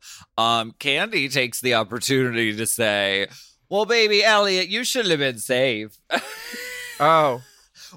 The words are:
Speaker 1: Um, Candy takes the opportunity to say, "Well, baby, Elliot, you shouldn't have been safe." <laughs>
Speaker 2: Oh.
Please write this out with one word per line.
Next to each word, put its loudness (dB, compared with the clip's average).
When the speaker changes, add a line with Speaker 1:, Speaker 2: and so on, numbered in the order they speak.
Speaker 1:
Um, 0
Candy -2
takes -2
the 0
opportunity 0
to -6
say, 0
"Well, 0
baby, 4
Elliot, 2
you -4
shouldn't 0
have 2
been -2
safe." 0
<laughs> 0
Speaker 2:
Oh. 4